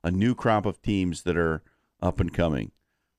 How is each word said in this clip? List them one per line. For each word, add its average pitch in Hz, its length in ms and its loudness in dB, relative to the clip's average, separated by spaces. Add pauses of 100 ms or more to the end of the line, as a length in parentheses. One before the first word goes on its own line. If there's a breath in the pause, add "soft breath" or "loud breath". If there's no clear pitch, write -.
a 82 80 0
new 104 240 2
crop 107 300 2
of 101 160 -4
teams 92 440 -2
that 85 120 0
are 82 260 0 (380)
up 90 180 -2
and 92 140 -2
coming. 71 400 0 (460)